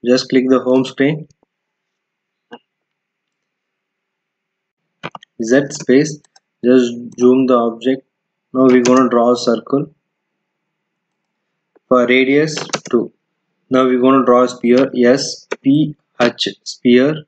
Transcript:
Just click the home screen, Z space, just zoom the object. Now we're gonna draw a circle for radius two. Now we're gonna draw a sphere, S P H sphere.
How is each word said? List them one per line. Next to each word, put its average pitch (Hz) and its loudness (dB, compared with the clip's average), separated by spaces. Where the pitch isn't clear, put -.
Just 123 0
click 127 0
the 131 2
home 127 0
screen, 147 -4
Z 123 0
space, 151 -2
just 123 2
zoom 127 2
the 127 0
object. 117 -4
Now 131 0
we're 127 4
gonna 127 2
draw 120 0
a 120 -2
circle 123 -4
for 123 2
radius 135 0
two. 117 -4
Now 127 0
we're 127 0
gonna 131 2
draw 123 4
a 127 -2
sphere, 123 0
S 123 0
P 151 0
H 120 -2
sphere. 135 0